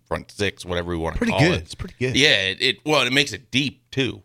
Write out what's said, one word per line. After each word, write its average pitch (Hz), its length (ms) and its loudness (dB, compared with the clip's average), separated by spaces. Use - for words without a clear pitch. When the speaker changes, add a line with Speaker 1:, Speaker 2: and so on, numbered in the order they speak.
Speaker 1:
front 78 280 -6
six, 98 340 -6
whatever 87 240 -4
we 85 80 -2
wanna 80 180 -4
Speaker 2:
Pretty 226 140 0
Speaker 1:
call 92 100 2
Speaker 2:
good. 170 120 6
Speaker 1:
it. 104 100 -2
Speaker 2:
It's - 140 -16
pretty - 220 -12
good. 123 180 -2
Speaker 1:
Yeah, 131 260 4
it, 95 180 -2
it, 123 240 0
well, 143 220 2
it 123 60 -2
makes 139 200 2
it - 200 -14
deep, 131 400 -2
too. 110 320 -4